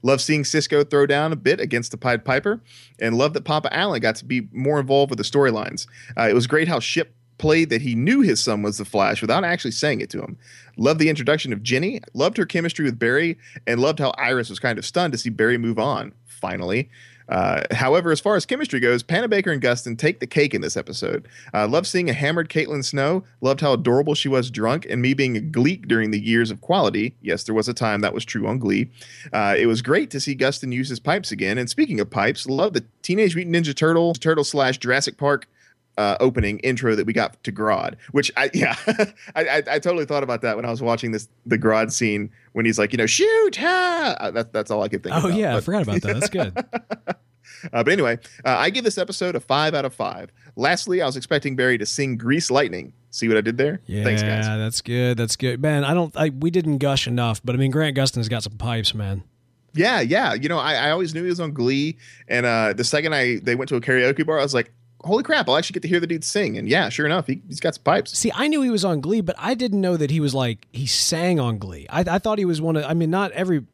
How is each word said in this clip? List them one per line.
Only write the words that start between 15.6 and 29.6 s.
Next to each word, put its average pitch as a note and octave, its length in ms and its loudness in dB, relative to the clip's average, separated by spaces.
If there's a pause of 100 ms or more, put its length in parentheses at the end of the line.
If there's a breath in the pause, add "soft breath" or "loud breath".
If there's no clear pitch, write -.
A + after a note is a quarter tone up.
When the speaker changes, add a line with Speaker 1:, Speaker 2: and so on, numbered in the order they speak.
Speaker 1:
on, A2 340 -2 (140)
finally. F#2+ 640 -4 (380 loud breath)
Uh, F#2 420 0
however, C#3+ 400 2
as D3+ 80 2
far G#3 160 0
as F#3 100 0
chemistry C4 360 -4
goes, A#2+ 240 2
Panabaker G3 480 0
and C3+ 100 -2
Gustin A#2+ 340 0
take - 220 0
the A2+ 80 -6
cake D3 260 2
in G#2+ 100 -2
this - 140 -4
episode. - 520 -6 (260 loud breath)
Uh, G#2+ 140 2
loved E3 180 2
seeing F3 240 0
a - 20 0
hammered D#3 360 0
Caitlin D3 360 -2
Snow. D3+ 380 0 (180 soft breath)
Loved C3+ 200 2
how C#3+ 120 4
adorable B2+ 440 2
she - 120 -2
was B2+ 220 0
drunk, A#2 400 -2
and A#2+ 100 -2
me C3 140 4
being B2+ 220 0
a G#2+ 40 -2
gleek D#3 460 0
during A2+ 240 2
the G#2 80 -2
years A2+ 320 2
of - 100 -8
quality. B2 640 0
Yes, E2+ 220 -4
there A2 100 -4
was A2 140 0
a A#2+ 40 -4
time G#2+ 280 0
that G2+ 120 0
was - 120 -6
true G#2+ 240 -4
on A#2+ 100 -2
Glee. G#2+ 320 0 (420 loud breath)
Uh, G2+ 240 2
it A#2 100 4